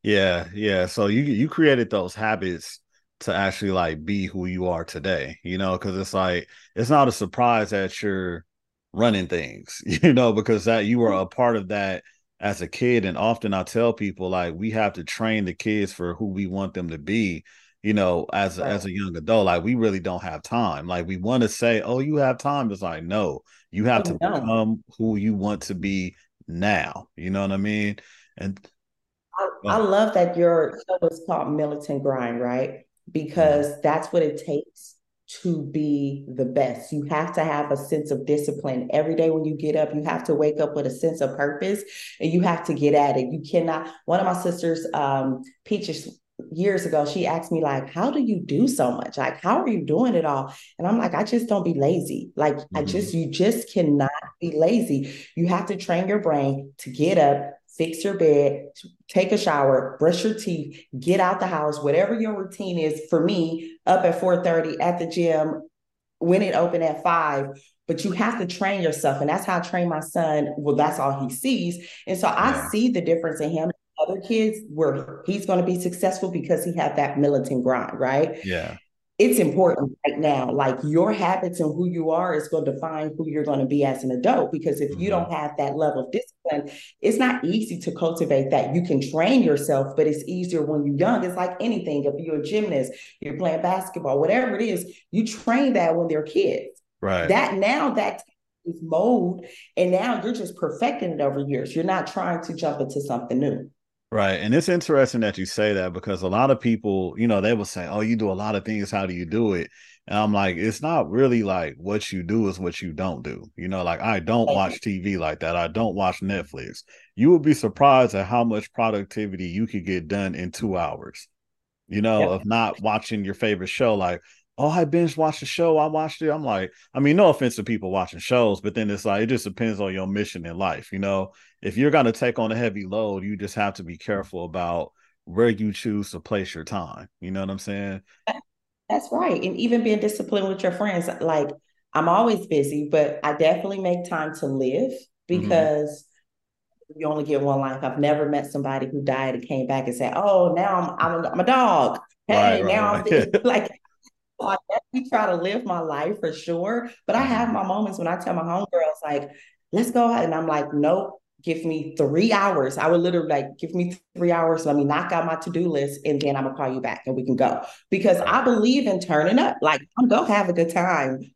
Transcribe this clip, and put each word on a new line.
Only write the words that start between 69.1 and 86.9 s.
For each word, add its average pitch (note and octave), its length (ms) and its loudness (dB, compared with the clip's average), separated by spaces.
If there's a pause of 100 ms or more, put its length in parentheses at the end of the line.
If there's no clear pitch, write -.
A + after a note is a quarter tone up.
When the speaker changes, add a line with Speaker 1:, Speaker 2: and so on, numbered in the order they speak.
Speaker 2:
And D3 80 0
that's F#3 160 -2
how F3+ 120 0
I F3 40 0
train F3+ 280 -2
my D#3 120 -2
son. D3+ 540 0
Well, C#3+ 200 0
that's D3 240 2
all C#3 280 0
he A#2 60 -6
sees. F3+ 560 -2 (160)
And F#3 120 -2
so F3+ 100 0
I A#3+ 240 2
Speaker 1:
Yeah. - 180 -4
Speaker 2:
see A3+ 200 2
the F3 120 0
difference E3 400 0
in D3+ 80 -2
him D#3+ 140 -2
and E3+ 100 -2 (260)
other F#3 220 -2
kids A3 380 0 (120)
where - 540 -2
he's G3+ 220 -4
gonna F3+ 180 2
be F3+ 140 0
successful F#3 520 -2
because F3 320 0
he E3+ 120 -4
had D#3+ 220 -2
that C#3+ 220 0
militant C3+ 440 2
grind, B2+ 360 0
right? C3+ 440 0
Speaker 1:
Yeah. E2+ 340 -4 (400)
Speaker 2:
It's B3 220 6
important D3+ 580 2 (100)
right D3 120 -2
now. C3+ 320 2
Like, C3+ 320 0
your E3 280 4
habits F#3 480 0
and D3+ 140 0
who F3 140 -2
you E3 240 -2
are E3+ 240 0
is D3+ 120 -2
gonna D#3 240 -2
define D#3 460 -6
who D#3+ 100 -4
you're D3+ 160 -2
gonna C#3 220 0
be C#3+ 180 2
as C3+ 200 -2
an C3 80 -2
adult. G3 400 2
Because D3 300 -2
if C#3 180 -2
you F#3+ 100 -2
Speaker 1:
Mm-hmm. - 0 -
Speaker 2:
don't E3+ 240 0
have D3+ 240 -4
that C#3 180 -2
level C#3+ 300 0
of - 60 -12
discipline, D3 580 -4 (320)